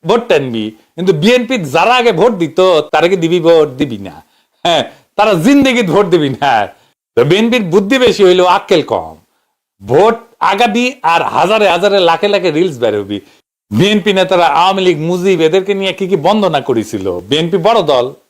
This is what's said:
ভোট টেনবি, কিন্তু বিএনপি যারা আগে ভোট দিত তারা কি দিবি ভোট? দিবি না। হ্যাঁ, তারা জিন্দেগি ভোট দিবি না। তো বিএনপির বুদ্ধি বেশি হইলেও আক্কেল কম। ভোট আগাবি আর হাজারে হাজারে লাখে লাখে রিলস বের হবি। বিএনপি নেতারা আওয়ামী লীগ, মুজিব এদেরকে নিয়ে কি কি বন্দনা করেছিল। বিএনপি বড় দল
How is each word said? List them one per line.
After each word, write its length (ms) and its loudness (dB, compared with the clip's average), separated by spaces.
ভোট 220 0
টেনবি, 420 -2
কিন্তু 420 -6
বিএনপি 520 0
যারা 300 0
আগে 180 2
ভোট 200 2
দিত 280 -4
তারা 160 2
কি 80 0
দিবি 240 0
ভোট? 280 4
দিবি 300 -6
না। 240 -16
হ্যাঁ, 220 0
তারা 180 2
জিন্দেগি 480 2
ভোট 240 0
দিবি 220 0
না। 400 0
তো 80 4
বিএনপির 380 0
বুদ্ধি 360 0
বেশি 260 2
হইলেও 200 4
আক্কেল 380 0
কম। 340 -6
ভোট 280 2
আগাবি 520 -2
আর 200 0
হাজারে 460 0
হাজারে 320 0
লাখে 280 0
লাখে 220 0
রিলস 280 -2
বের 220 -2
হবি। 200 -8
বিএনপি 420 0
নেতারা 340 2
আওয়ামী 360 0
লীগ, 160 0
মুজিব 420 -2
এদেরকে 340 0
নিয়ে 180 -4
কি 160 -6
কি 80 -2
বন্দনা 440 0
করেছিল। 600 -4
বিএনপি 360 -2
বড় 260 2
দল 300 0